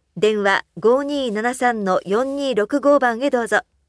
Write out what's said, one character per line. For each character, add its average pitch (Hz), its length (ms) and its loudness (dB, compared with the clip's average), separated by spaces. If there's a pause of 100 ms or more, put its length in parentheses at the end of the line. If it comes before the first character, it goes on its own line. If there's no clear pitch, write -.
(180)
電 208 260 0
話 196 220 0 (120)
五 240 260 2
二 277 280 -4
七 220 220 -2
三 233 320 -2
の 185 200 0
四 262 300 -2
二 277 180 -4
六 214 280 0
五 285 180 4
番 240 240 0
へ 285 60 0
ど 247 140 0
う 214 40 -6
ぞ。 - 140 0 (280)